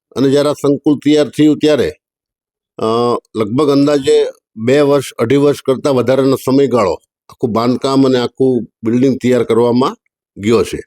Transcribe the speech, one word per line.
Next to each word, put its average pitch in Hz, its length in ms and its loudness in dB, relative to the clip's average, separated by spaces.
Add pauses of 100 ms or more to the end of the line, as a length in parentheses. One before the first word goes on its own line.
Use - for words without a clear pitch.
(160)
અને 135 140 0
જ્યારે 143 180 2
આ 147 40 0
સંકુલ 143 440 -2
તૈયાર 147 320 0
થયું 151 300 2
ત્યારે, 143 340 0 (840)
અ, 107 60 -6 (520)
લગભગ 113 320 -2
અંદાજે 143 580 2 (300)
બે 123 240 0
વર્ષ, 143 240 2 (140)
અઢી 120 180 0
વર્ષ 143 260 0
કરતાં 135 320 -2
વધારેનો 131 420 2
સમયગાળો 120 580 0 (340)
આખું - 240 -6
બાંધકામ 127 520 0
અને 127 140 2
આખું 123 440 -2 (200)
બિલ્ડિંગ 123 340 0
તૈયાર 123 260 0
કરવામાં 120 540 0 (400)
ગયો 104 280 0
છે. - 220 -8